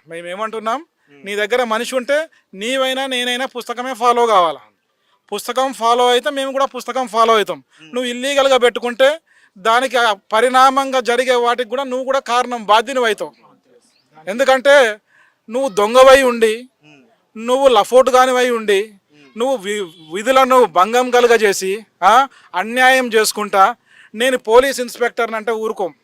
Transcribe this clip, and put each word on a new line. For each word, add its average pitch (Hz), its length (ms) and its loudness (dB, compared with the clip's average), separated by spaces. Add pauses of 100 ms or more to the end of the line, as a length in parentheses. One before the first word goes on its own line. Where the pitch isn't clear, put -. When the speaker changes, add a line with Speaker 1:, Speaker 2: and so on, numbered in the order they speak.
Speaker 1:
మేము 170 180 -16
ఏమంటున్నాం, 220 600 -8 (240)
Speaker 2:
మ్మ్. 143 160 -20
Speaker 1:
నీ 202 100 -8
దగ్గర 208 280 -2
మనిషి 233 320 -6
ఉంటే 285 320 -4 (260)
నీవైనా 262 520 -4
నేనైనా 247 400 -4
పుస్తకమే 247 480 -10
ఫాలో 240 320 0
కావాలా. 175 340 0 (760)
పుస్తకం 247 380 -6
ఫాలో 240 380 0
అయితే 247 200 0
మేము 269 220 -6
కూడా 269 120 -2
పుస్తకం 247 440 -6
ఫాలో 226 280 2
అవుతాం. 175 260 -4 (180)
Speaker 2:
మ్మ్. 160 140 -20
Speaker 1:
నువ్వు 247 160 -6
ఇల్లీగల్గా 269 460 0
పెట్టుకుంటే 240 640 -2 (380)
దానికి 226 380 -2
ఆ 233 200 0 (160)
పరిణామంగా 262 680 2
జరిగే 240 340 0
వాటికి 240 360 -2
కూడా 254 120 -6
నువ్వు 262 220 -8
కూడా 262 140 -2
కారణం, 247 460 -4
బాధ్యునివి 233 420 0
అవుతావు. 180 260 -4 (960)
ఎందుకంటే 254 680 2 (520)
నువ్వు 262 180 -4
దొంగవై 247 540 6
ఉండి, 233 460 -2 (160)
Speaker 2:
మ్మ్. 147 180 -20 (440)
Speaker 1:
నువ్వు 269 220 2
లఫోటుగానివై 247 840 2
ఉండి, 214 440 -2 (180)
Speaker 2:
మ్మ్. 147 260 -20
Speaker 1:
నువ్వు 262 180 -2
వి-, 202 320 -8 (260)
విధులను 254 500 2
భంగం 214 460 0
కలుగజేసి, 220 760 0 (180)
ఆ, 247 240 4 (260)
అన్యాయం 247 580 0
చేసుకుంటా 208 640 0 (400)
నేను 247 240 -2
పోలీస్ 247 420 2
ఇన్స్‌పెక్టర్ని 233 560 -6
అంటే 220 160 -6
ఊరుకోం. 220 520 -6